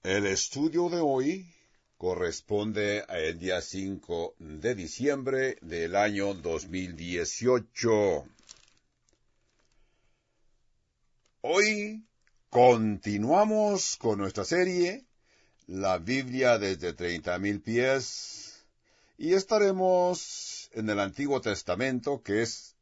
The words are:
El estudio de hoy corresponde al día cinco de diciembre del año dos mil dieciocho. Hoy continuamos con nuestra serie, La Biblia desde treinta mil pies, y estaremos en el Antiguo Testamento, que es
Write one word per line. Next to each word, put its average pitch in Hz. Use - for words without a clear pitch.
El 101
estudio 151
de 170
hoy 156
corresponde 101
al 82
día 90
cinco 92
de 80
diciembre 131
del 85
año 101
dos 85
mil 90
dieciocho. 95
Hoy 208
continuamos 123
con 110
nuestra 98
serie, 180
La 92
Biblia 127
desde 90
treinta 87
mil 101
pies, -
y 165
estaremos 185
en 110
el 104
Antiguo 131
Testamento, 120
que 101
es -